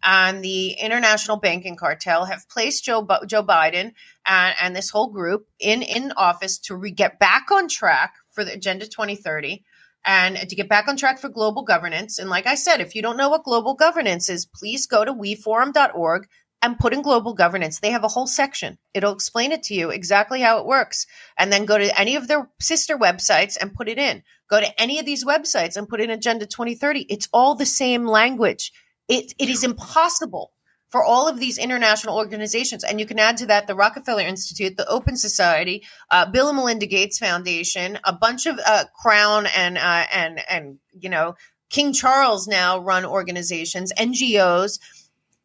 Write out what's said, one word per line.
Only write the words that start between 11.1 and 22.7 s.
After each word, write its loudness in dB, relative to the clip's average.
for -10
global -2
governance. -2
And -10
like -2
I 2
said, 2
if -10
you -4
don't -4
know 2
what 0
global 0
governance 2
is, -6
please -8
go 4
to -4
we -6
forum 0
dot 2
org -2
and 0
put 2
in -2
global 0
governance. 0
They 0
have -2
a 2
whole -4
section. -4
It'll 0
explain -4
it -4
to -8
you -2
exactly 0
how 4
it -4
works. 0
And 2
then 2
go 4
to 2
any 2
of -6
their 0
sister 0